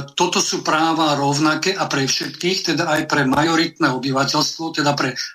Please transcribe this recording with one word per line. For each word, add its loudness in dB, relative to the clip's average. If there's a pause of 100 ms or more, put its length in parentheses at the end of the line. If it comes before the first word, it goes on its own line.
(160)
toto 2
sú -2
práva 2
rovnaké 0
a -2
pre -2
všetkých, -2
teda 0
aj 2
pre 2
majoritné 2
obyvateľstvo, -2
teda 2
pre -2 (220)